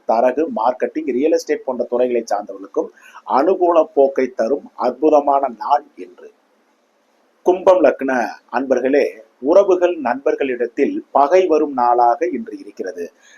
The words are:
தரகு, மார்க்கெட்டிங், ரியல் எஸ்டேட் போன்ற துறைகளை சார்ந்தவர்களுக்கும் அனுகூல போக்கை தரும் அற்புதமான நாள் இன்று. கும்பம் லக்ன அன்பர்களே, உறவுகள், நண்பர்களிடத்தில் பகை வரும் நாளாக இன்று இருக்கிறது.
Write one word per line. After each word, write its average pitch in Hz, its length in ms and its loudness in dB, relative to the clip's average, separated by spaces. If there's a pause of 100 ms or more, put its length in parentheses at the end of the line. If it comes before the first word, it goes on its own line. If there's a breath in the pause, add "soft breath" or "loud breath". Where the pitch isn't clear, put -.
தரகு, 123 500 0
மார்க்கெட்டிங், 123 560 -4
ரியல் 143 200 0
எஸ்டேட் 165 320 -2
போன்ற 123 200 -6
துறைகளை 120 400 -2
சார்ந்தவர்களுக்கும் 101 640 -8 (400 loud breath)
அனுகூல 165 540 2 (100)
போக்கை 135 340 2
தரும் 127 480 -4
அற்புதமான 139 720 0 (100)
நாள் 147 260 -2 (120)
இன்று. - 340 -20 (1160)
கும்பம் 180 380 4
லக்ன 135 280 0 (400)
அன்பர்களே, 131 540 0 (340)
உறவுகள், 175 640 2
நண்பர்களிடத்தில் 127 1080 -4
பகை 170 360 4
வரும் 151 260 0
நாளாக 120 540 2
இன்று 113 300 -8
இருக்கிறது. 92 460 -12 (340 soft breath)